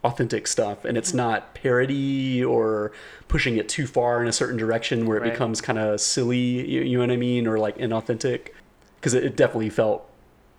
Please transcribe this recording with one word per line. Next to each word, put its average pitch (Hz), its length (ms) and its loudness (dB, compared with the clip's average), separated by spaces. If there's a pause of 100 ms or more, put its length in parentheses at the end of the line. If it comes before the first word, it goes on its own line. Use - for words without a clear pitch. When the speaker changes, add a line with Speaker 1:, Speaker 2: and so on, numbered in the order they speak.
Speaker 1:
authentic 120 420 0
stuff. 107 380 -2
And 123 120 -2
it's 117 160 -2
Speaker 2:
Mm. - 40 0
Speaker 1:
not 113 380 -2
parody 135 880 0
or 110 500 2 (360)
pushing 135 300 2
it - 100 -2
too 147 180 -4
far 120 360 2
in 120 60 0
a 117 40 2
certain 123 240 0
direction 113 500 0
where 107 120 2
it 104 40 0
Speaker 2:
Right. 117 100 0
Speaker 1:
becomes 113 280 -2
kinda 107 380 0
silly, 123 400 0 (300)
you, 131 140 0
you 127 160 0
know 123 60 2
what 120 60 2
I 123 60 2
mean, 123 300 0
or, 110 120 2
like, 107 200 0
inauthentic. 117 680 -2 (540)
'Cause 123 120 2
it, 127 100 4
it 120 120 -4
definitely 113 340 2
felt 107 340 0 (540)